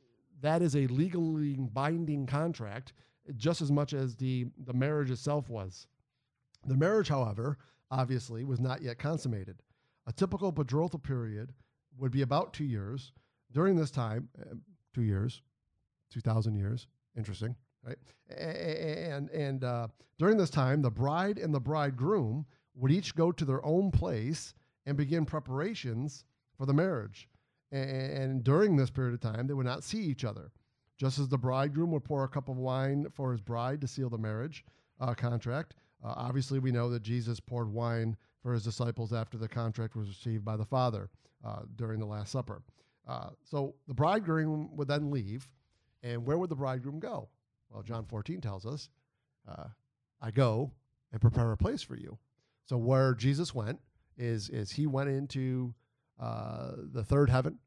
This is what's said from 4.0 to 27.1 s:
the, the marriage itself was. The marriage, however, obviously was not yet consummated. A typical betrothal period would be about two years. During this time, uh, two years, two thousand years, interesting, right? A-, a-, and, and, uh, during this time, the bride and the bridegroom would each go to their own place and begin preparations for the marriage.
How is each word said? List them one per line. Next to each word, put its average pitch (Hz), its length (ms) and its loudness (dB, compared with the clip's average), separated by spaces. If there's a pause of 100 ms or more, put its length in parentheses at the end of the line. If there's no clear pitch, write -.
the, 131 300 0 (200)
the 123 80 -8
marriage 139 380 2
itself 147 380 -2
was. 98 360 -8 (800)
The 131 120 2
marriage, 190 320 4
however, 127 480 0 (340)
obviously 127 540 0
was 131 140 0
not 127 220 0
yet 120 180 -6
consummated. 117 640 -4 (460)
A 120 60 -6
typical 190 400 0
betrothal 147 460 0
period 120 540 -4 (440)
would 131 140 0
be 135 100 2
about 139 320 0
two 156 100 -4
years. 120 480 -4 (400)
During 180 240 4
this 156 160 2
time, 117 380 -2 (100)
uh, - 160 -14 (380)
two 123 100 0
years, 104 380 0 (680)
two - 120 -10
thousand 110 340 2
years, 104 320 -2 (300)
interesting, 107 360 -6 (320)
right? 120 120 -10 (340)
A-, - 20 -14
a-, 165 800 -4
and, 143 200 -6
and, 139 340 -2
uh, 120 220 -2 (300)
during 202 200 6
this 185 120 4
time, 139 320 4
the 127 80 4
bride 156 480 2
and 160 160 0
the 143 60 4
bridegroom 143 840 0 (300)
would 131 160 4
each 190 220 2
go 165 180 4
to 160 140 0
their 135 200 2
own 180 260 2
place 151 640 0 (320)
and 139 120 -2
begin 147 280 2
preparations 135 960 -4 (340)
for 135 80 -4
the 139 80 4
marriage. 139 560 2 (420)